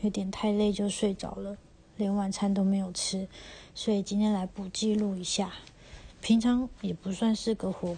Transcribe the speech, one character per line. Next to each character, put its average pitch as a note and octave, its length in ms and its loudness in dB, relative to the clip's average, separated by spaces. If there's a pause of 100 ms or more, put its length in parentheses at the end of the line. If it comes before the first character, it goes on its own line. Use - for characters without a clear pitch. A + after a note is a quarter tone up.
有 G#3+ 80 2
点 F#3+ 220 -2
太 G#3+ 200 0
累 G#3 220 4
就 G3+ 160 0
睡 G3+ 240 0
着 - 220 -8
了， G3 240 -10 (380)
连 G3+ 180 2
晚 G3 180 0
餐 G3 220 2
都 G3 100 4
没 G3 140 4
有 F#3 140 -2
吃， F#3+ 360 -4 (460)
所 - 180 0
以 G3+ 100 2
今 G3+ 160 -2
天 G#3+ 140 4
来 F#3+ 140 0
补 F#3+ 220 -8
记 G#3+ 260 0
录 G#3 200 0
一 F3+ 80 -6
下。 F3+ 300 -2 (680)
平 A3+ 180 6
常 B3 280 2 (120)
也 F3+ 140 -2
不 F#3+ 180 -4
算 A3 240 2
是 A3+ 180 0
个 F#3+ 160 -2
火 F3 280 -4